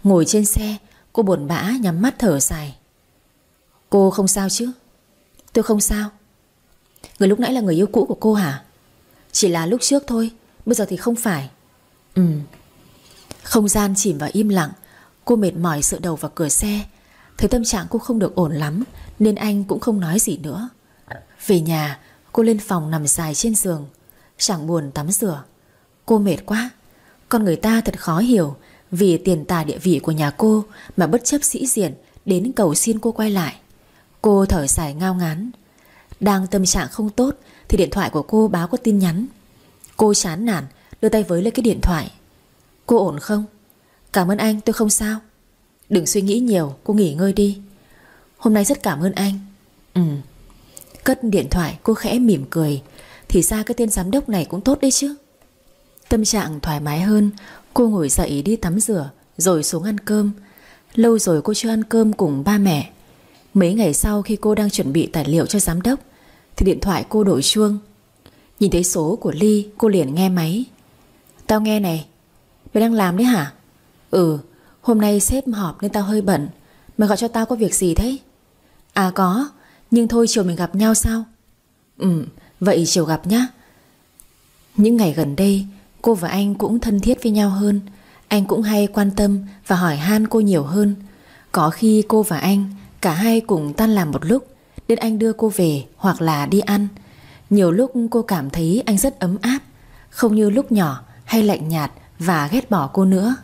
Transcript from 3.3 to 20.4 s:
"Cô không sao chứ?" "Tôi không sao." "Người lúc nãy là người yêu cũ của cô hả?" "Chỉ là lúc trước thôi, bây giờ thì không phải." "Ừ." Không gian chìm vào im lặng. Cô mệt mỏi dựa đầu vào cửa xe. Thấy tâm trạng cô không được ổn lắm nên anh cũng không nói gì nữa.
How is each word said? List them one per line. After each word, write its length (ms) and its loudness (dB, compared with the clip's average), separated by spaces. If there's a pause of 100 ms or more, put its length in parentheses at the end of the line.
"Cô 200 6
không 180 0
sao 200 -2
chứ?" 220 -4 (800)
"Tôi 100 4
không 180 2
sao." 300 -2 (1080)
"Người 100 4
lúc 120 2
nãy 120 0
là 80 -2
người 140 0
yêu 120 2
cũ 180 2
của 100 -4
cô 200 0
hả?" 280 -2 (720)
"Chỉ 160 0
là 180 0
lúc 140 -2
trước 260 0
thôi, 240 -2 (360)
bây 80 2
giờ 140 0
thì 80 -6
không 180 -2
phải." 360 -4 (640)
"Ừ." 80 2 (1200)
Không 260 0
gian 280 0
chìm 220 -2
vào 140 -6
im 160 0
lặng. 220 0 (540)
Cô 120 2
mệt 180 0
mỏi 280 -2
dựa 160 -4
đầu 180 -6
vào 180 -10
cửa 140 -2
xe. 320 -2 (580)
Thấy 100 0
tâm 160 0
trạng 260 -4
cô 80 -4
không 200 -4
được 160 -2
ổn 180 0
lắm 320 -4 (380)
nên 120 4
anh 300 -4
cũng 160 -4
không 200 0
nói 180 -2
gì 200 -2
nữa. 300 -10 (800)